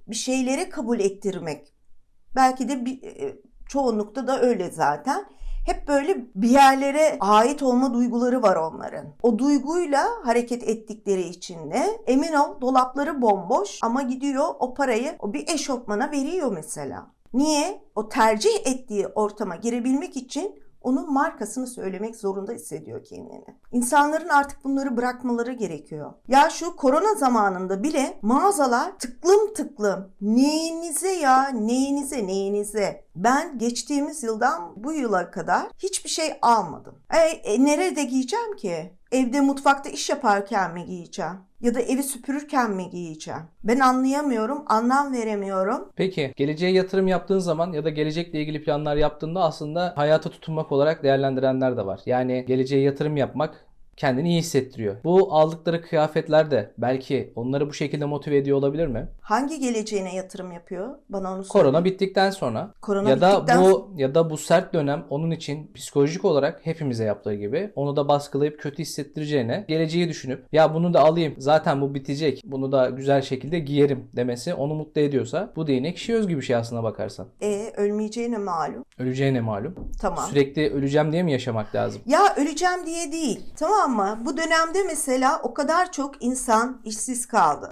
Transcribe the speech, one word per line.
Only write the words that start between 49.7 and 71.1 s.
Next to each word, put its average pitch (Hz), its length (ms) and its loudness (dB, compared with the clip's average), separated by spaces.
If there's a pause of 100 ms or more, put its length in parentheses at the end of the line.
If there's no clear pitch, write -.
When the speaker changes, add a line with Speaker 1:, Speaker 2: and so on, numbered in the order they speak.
Speaker 2:
hayata 156 340 2
tutunmak 156 420 -6
olarak 147 300 2
değerlendirenler 131 760 2
de 101 100 -2
var. 95 200 -6
Yani 127 400 0
geleceğe 131 360 2
yatırım 147 340 0
yapmak 139 500 -4 (300)
kendini 139 320 0
iyi 170 100 4
hissettiriyor. 113 640 -2
Bu 180 300 4
aldıkları 165 480 2
kıyafetler 156 680 2
de 110 280 0
belki 127 580 -2
onları 139 320 -2
bu 147 40 -10
şekilde 147 320 -4
motive 143 320 0
ediyor 139 220 4
olabilir 139 280 0
mi? 123 220 -6 (120)
Speaker 1:
Hangi 269 380 -2
geleceğine 214 560 -4
yatırım 185 380 -10
yapıyor? 185 420 -10 (140)
Bana 190 240 -6
onu 190 120 -8
söyle. 190 80 -8
Speaker 2:
Korona 165 320 4
bittikten 190 460 0
sonra 143 520 -6
Speaker 1:
Korona 196 280 0
Speaker 2:
ya 135 100 4
da 185 120 6
Speaker 1:
bittikten 185 300 4
Speaker 2:
bu, 190 40 8
Speaker 1:
so- 190 340 4
Speaker 2:
ya 135 140 0
da 165 160 4
bu 156 60 -4
sert 165 380 2
dönem 147 360 0
onun 160 200 -2
için 156 420 -8
psikolojik 151 520 0
olarak 156 420 0
hepimize 135 380 -4
yaptığı 104 300 -2
gibi 107 420 -4
onu 143 200 -2
da 143 120 2
baskılayıp 143 520 0
kötü 139 180 -8
hissettireceğine 147 880 -4
geleceği 160 400 0
düşünüp 135 440 -8
"Ya 156 220 4
bunu 175 200 2
da 160 60 8
alayım, 160 380 4